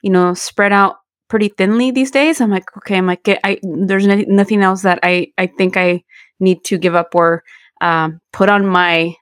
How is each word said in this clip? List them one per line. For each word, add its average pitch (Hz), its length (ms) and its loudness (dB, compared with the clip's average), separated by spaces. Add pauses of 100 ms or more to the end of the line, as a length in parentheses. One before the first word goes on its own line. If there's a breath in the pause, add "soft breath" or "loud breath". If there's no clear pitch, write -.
you 202 80 -4
know, 180 240 2
spread 202 400 -2
out 196 220 2 (320)
pretty 214 220 0
thinly 226 420 0
these 262 200 -2
days." 302 280 0
I'm 220 120 0
like, 185 140 -4 (120)
"Okay," 190 200 -4
I'm 185 100 0
like, 180 200 -4 (160)
"I, 196 200 -4
there's 190 440 -2
n-, 196 220 2
nothing 202 320 2
else 190 220 0
that 180 200 0
I, 180 340 -2
I 185 100 -2
think 185 280 -2
I 180 280 0 (360 soft breath)
need 185 260 0
to 196 120 -4
give 170 180 -2
up 170 200 -2
or, 170 280 2 (380 soft breath)
um, 160 400 -2 (100)
put 190 180 0
on 202 160 2
my 170 560 0